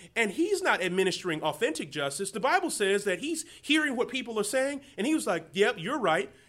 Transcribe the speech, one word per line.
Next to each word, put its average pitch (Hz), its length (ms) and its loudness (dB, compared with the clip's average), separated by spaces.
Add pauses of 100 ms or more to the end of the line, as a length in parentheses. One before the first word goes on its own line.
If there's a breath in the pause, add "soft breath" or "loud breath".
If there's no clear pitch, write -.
(140)
and 220 180 2
he's 359 300 0
not 226 200 4
administering 180 600 0
authentic 190 480 -2
justice. 147 400 -4
The 226 120 -6
Bible 330 280 2
says 202 360 0
that 180 140 0
he's 302 260 -4 (160 loud breath)
hearing 294 340 2
what 233 140 0
people 233 280 -6
are 208 60 2
saying, 269 380 -2 (160 loud breath)
and 196 100 -2
he 311 80 2
was 302 100 -2
like, 170 280 -2
"Yep, 214 260 4
you're 214 180 -2
right. 170 320 2 (200 loud breath)